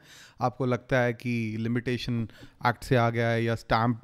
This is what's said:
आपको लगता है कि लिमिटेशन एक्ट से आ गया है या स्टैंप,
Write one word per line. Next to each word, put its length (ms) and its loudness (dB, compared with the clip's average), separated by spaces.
आपको 240 -2
लगता 340 0
है 140 2
कि 460 -4
लिमिटेशन 680 -2
एक्ट 160 0
से 120 2
आ 140 4
गया 180 0
है 160 0
या 120 0
स्टैंप, 480 0